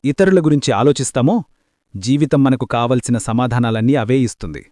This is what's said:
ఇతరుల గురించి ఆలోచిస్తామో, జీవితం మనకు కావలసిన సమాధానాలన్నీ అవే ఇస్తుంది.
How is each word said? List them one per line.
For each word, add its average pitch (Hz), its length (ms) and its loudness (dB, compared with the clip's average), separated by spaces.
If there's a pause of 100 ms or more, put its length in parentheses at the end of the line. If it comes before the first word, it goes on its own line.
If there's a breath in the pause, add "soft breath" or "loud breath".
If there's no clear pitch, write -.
ఇతరుల 185 360 2
గురించి 147 320 2
ఆలోచిస్తామో, 135 720 0 (520)
జీవితం 139 480 0
మనకు 127 220 0
కావలసిన 120 520 -2
సమాధానాలన్నీ 117 760 0
అవే 127 240 0
ఇస్తుంది. 101 540 -6